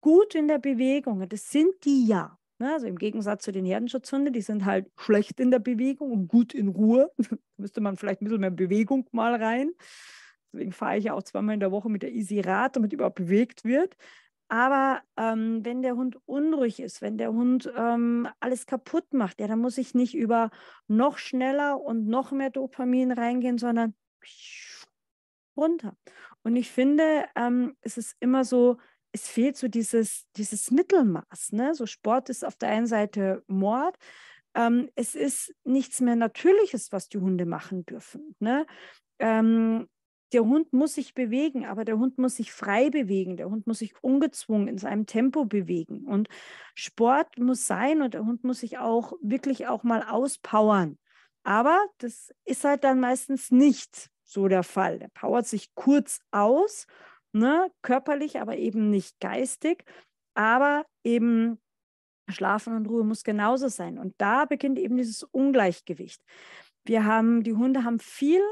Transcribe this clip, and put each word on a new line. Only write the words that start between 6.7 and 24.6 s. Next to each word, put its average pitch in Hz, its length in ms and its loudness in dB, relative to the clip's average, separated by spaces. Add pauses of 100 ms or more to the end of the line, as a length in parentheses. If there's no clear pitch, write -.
<laughs> 233 120 -2
Da 220 80 -6 (200)
müsste 202 240 -8
man 196 160 -2
vielleicht 202 240 -6
ein 202 40 -6
bisschen 220 140 -2
mehr 190 120 -2
Bewegung 208 600 0
mal 233 240 0
rein. 233 360 -2 (840)
Deswegen - 180 -6
fahre 202 260 -4
ich 208 80 -2
ja 220 80 -4
auch 196 100 -8
zweimal 214 320 -4
in 208 40 -4
der 196 120 0
Woche 208 180 -4
mit 208 140 -4
der 254 100 -8
Easy 208 260 -4
Rad, 196 380 -2
damit 214 160 0
überhaupt 190 220 -2
bewegt 196 500 0
wird. 277 320 0 (540)
Aber, 269 520 2 (120)
ähm, 226 480 -2
wenn 247 200 -6
der 254 120 -2
Hund 247 300 -4
unruhig 285 540 0
ist, - 240 -12
wenn 214 160 -6
der 226 120 -2
Hund, 247 460 0
ähm, 233 500 0 (120)
alles 254 260 -4
kaputt - 480 -6
macht, 220 260 -2
ja, 208 80 -6
dann 220 120 -2
muss 240 180 -2
ich 254 160 -6
nicht 247 220 0
über 226 340 0 (380)
noch 247 320 2
schneller 269 600 -2
und 226 280 -4
noch 254 240 -2
mehr 269 180 -2
Dopamin 254 640 -2
reingehen, 240 480 -2
sondern 233 340 0 (1600)